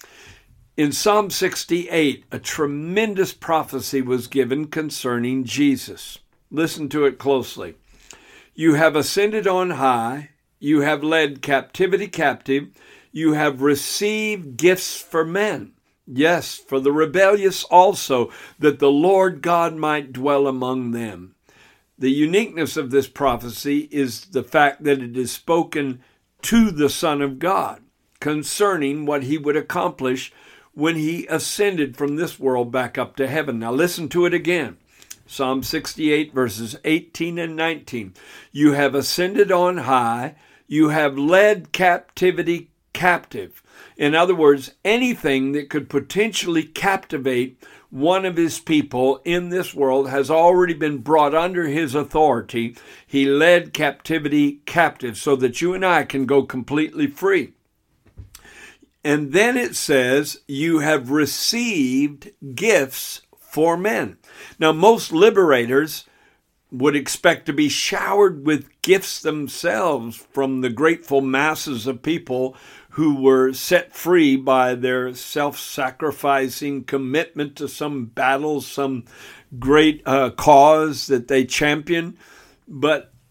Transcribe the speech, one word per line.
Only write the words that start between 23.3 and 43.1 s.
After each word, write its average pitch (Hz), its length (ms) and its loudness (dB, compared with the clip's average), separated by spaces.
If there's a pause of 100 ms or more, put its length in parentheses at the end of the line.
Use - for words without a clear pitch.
is 135 420 -4
the 135 100 -2
fact 147 420 0
that 139 180 2
it 120 160 -8
is 123 120 -4
spoken 151 720 -4 (400)
to 226 300 2
the 147 180 2
Son 147 320 -2
of 135 180 -4
God 160 440 -2 (380)
concerning 151 840 -2
what 147 200 -2
he 139 120 -2
would 147 200 -2
accomplish 147 760 -4 (420)
when 160 220 0
he 160 300 -4
ascended 160 720 -2
from 143 180 -2
this 160 240 -6
world 123 320 -2
back 123 240 -4
up 123 180 -6
to 135 120 -2
heaven. 139 320 -4
Now 113 120 -6
listen 165 380 -2
to 175 160 0
it 175 80 2
again. 160 460 -2 (480)
Psalm 131 360 -4
sixty-eight, 151 720 -2
verses 117 500 -4
eighteen 170 560 -4
and 165 160 -8
nineteen. 151 600 -6 (380)
"You 147 200 4
have 139 220 2
ascended 185 580 0
on 180 240 2
high. 123 580 0 (320)
You 151 220 2
have 147 300 0
led 185 540 4
captivity 175 1000 0 (240)
captive." 165 680 -2 (360)